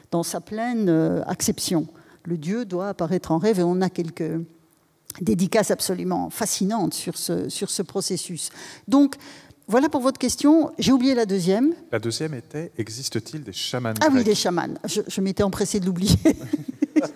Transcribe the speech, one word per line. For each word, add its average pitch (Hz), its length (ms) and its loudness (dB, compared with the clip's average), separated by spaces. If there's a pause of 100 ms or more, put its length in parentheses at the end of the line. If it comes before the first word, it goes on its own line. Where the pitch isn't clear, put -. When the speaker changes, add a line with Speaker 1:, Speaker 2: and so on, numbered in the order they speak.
(120)
Speaker 1:
dans 170 100 0
sa 180 180 -6
pleine, 220 480 -2
euh, 165 380 2
acception. - 600 -2 (360)
Le 170 140 -4
dieu 196 260 -4
doit 185 240 -4
apparaître 175 440 -2
en 160 60 4
rêve, 202 220 2
et - 20 2
on 180 200 2
a 180 80 0
quelques 165 420 -4 (880)
dédicaces 196 500 2
absolument 175 600 -2
fascinantes 196 640 -2
sur - 240 -8
ce, - 320 -4
sur - 180 -6
ce - 140 -4
processus. 180 680 -6 (400)
Donc, 277 280 4 (520)
voilà 254 200 4
pour 302 120 -2
votre 262 180 0
question. 294 600 4
J'ai 202 140 4
oublié 262 240 4
la 233 100 4
deuxième. 196 480 2 (160)
Speaker 2:
La 113 80 0
deuxième 117 360 -4
était, 151 440 -10
existe-t-il 117 640 -6
des 107 100 -12
chamans 120 480 -4
Speaker 1:
Ah 302 80 4
oui, 269 60 6
Speaker 2:
grecs ? 240 120 4
Speaker 1:
des 214 100 6
chamans. - 380 0 (100)
Je, - 240 -2
je - 120 -4
m'étais 190 220 0
empressée 202 380 0
de 180 60 -2
l'oublier. 185 300 2 (800)
<laughs> 294 220 2